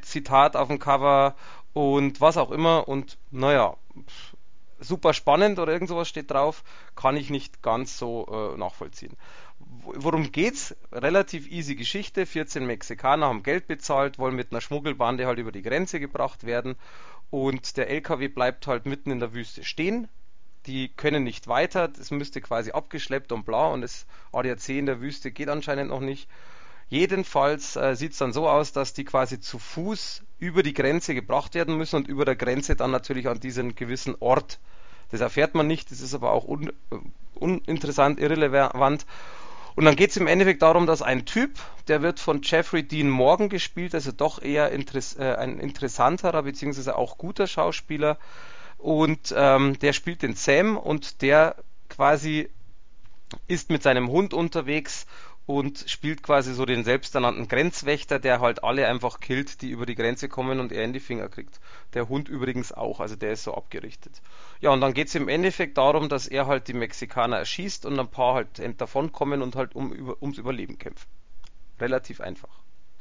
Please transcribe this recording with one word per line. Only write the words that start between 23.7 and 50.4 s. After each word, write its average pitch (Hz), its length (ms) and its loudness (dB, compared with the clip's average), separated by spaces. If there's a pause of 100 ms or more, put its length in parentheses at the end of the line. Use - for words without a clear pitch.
das - 240 -8 (280)
A 123 100 0
D 127 100 0
A 110 60 -6
C 131 200 -4
in 143 60 0
der 131 160 0
Wüste 139 300 -8
geht 143 180 -8
anscheinend 143 400 -2
noch 135 120 -4
nicht. 135 280 -6 (640)
Jedenfalls, 156 840 2
äh, 131 200 2
sieht's 156 220 -6
dann 123 160 0
so 156 160 2
aus, 147 220 4
dass 135 200 -2
die 139 120 -6
quasi 131 360 0
zu - 180 -10
Fuß - 640 -6 (180)
über 175 220 4
die 147 120 2
Grenze 151 400 2
gebracht 131 400 0
werden 165 240 0
müssen 160 180 0
und 139 100 0
über 139 200 0
der 131 100 4
Grenze 127 400 0
dann 123 140 0
natürlich 127 380 -2
an 117 120 -2
diesen 123 360 -4
gewissen 127 440 -4
Ort. 123 380 2 (520)
Das 110 120 0
erfährt 139 320 2
man 156 120 4
nicht, 156 240 -2
das 131 120 -10
ist 127 100 -8
aber 120 200 2
auch 120 120 4
un-, 143 300 -4 (160)
äh, 131 60 -4 (380)
uninteressant, 147 840 2
irrelevant. 139 840 4 (680)
Und 156 120 8
dann 151 100 10
geht's 185 220 6
im 180 80 4
Endeffekt 175 340 6
darum, 165 260 8
dass 156 140 4
ein 127 240 2
Typ, 269 340 0 (300)
der 151 140 4
wird 170 180 2
von 147 220 0
Jeffrey 165 400 2
Dean 147 260 2
Morgan 143 400 6
gespielt, 175 460 -4
also 139 180 -2
doch 151 300 -2
eher 143 280 2
interess-, 135 480 -4
äh, 131 180 0
ein 127 220 -4
interessanterer 147 840 0
beziehungsweise 139 520 -4
auch - 220 -2
guter 196 300 -2
Schauspieler. 151 720 0 (580)
Und, 160 580 2
ähm, 135 440 6
der 143 160 4
spielt - 260 -4
den 117 140 0
Sam 175 420 4